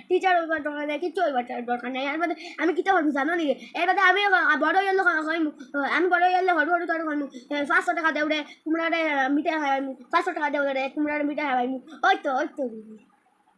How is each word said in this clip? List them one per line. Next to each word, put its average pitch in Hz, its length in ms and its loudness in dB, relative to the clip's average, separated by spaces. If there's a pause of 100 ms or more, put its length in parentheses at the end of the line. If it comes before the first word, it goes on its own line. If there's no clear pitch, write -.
টিচার 359 320 4
হইবার 311 220 -2
দরকার 294 240 -4
নাই, 294 120 -2
কিচ্ছু 349 220 -2
হইবার 247 440 -2
দরকার 240 260 -4
নাই। 262 160 -4
আর 285 120 -4
বাদে 330 160 -2 (220)
আমি 320 160 0
কিতা 370 200 0
করবো 311 180 2
জানো 277 200 -2
নাকি? 330 200 0
এর 320 360 -4
বাদে 370 140 2
আমি 370 220 4
আ-, 330 360 4
বড় 320 180 2
হইলে 381 260 2
ক-, 320 220 2
কইমু, 311 260 0 (440)
আমি 330 120 2
বড় 349 180 4
হইলে 370 260 2
সরু 320 200 2
সরু 349 160 0
করে 330 160 -2
কইমু, 294 220 -2 (240)
এ, 294 160 -2
পাঁচশো 349 280 0
টাকা 320 180 0
দেও 302 160 0
রে, 311 120 0 (240)
কুমড়ারে, 330 460 0
আ, 269 200 0
মিঠাই 311 300 0
খাওয়াইমু, 269 320 -2 (200)
পাঁচশো 349 200 2
টাকা 311 180 -2
দেও 285 140 0 (100)
রে, 269 160 -2
কুমড়ারে 294 340 -2
মিঠাই 294 220 -4
খাওয়াইমু। 254 320 0 (260)
ওই 370 200 4
তো, 302 120 -2
ওই 294 120 0
তো। - 160 -8 (920)